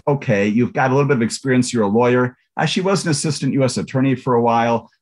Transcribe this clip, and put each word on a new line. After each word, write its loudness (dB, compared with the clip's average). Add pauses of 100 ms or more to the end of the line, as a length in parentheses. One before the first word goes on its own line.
okay, 0
you've 0
got 0
a 0
little 2
bit 2
of 0
experience, 0
you're 0
a 0
lawyer. 2 (200)
Uh, 0
she -2
was 0
an -2
assistant -2
U 0
S -2
attorney -2
for -2
a 2
while, 0 (120)